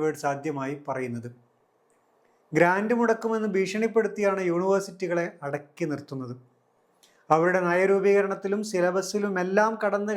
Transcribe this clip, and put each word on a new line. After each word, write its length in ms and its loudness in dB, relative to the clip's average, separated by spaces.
വേർഡ്സ് 280 -2
ആദ്യമായി 440 -4
പറയുന്നത്. 380 -6
ഗ്രാന്റ് 460 4
മുടക്കുമെന്ന് 580 0
ഭീഷണിപ്പെടുത്തിയാണ് 920 0
യൂണിവേഴ്സിറ്റികളെ 760 0
അടക്കി 440 -8
നിർത്തുന്നത്. 440 -8
അവരുടെ 360 4
നയരൂപീകരണത്തിലും 1040 2
syllabus-ിലും 640 0
എല്ലാം 380 4
കടന്നു 340 0